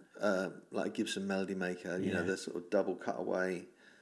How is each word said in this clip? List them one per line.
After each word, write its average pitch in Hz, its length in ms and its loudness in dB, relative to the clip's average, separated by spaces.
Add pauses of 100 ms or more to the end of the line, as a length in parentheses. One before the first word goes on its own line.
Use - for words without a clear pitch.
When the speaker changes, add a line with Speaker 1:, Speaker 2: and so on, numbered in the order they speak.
(220)
Speaker 1:
uh, 95 280 4 (220)
like, 90 160 0
a - 40 0
Gibson 101 360 -2
Melody 95 280 0
Maker, 90 420 -2
you 95 160 2
know, 90 60 2
Speaker 2:
Yeah. 85 80 0
Speaker 1:
the 92 100 2
sort - 200 -8
of - 120 -8
double 95 260 4
cutaway, 92 720 0 (360)